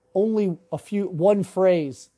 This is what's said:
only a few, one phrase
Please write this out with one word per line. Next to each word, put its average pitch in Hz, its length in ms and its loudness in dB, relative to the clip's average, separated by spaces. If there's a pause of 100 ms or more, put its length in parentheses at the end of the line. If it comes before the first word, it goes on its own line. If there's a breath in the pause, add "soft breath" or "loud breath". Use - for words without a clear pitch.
(160)
only 202 420 0 (140)
a 160 80 -6
few, 202 280 -6
one 190 360 2
phrase 175 760 0